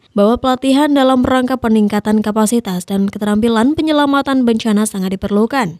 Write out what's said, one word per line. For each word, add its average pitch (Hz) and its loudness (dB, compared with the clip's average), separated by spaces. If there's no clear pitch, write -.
bahwa 208 2
pelatihan 262 0
dalam 262 2
rangka 254 0
peningkatan 214 0
kapasitas 214 -2
dan 196 -2
keterampilan 214 0
penyelamatan 277 0
bencana 220 0
sangat 190 -4
diperlukan, 208 -2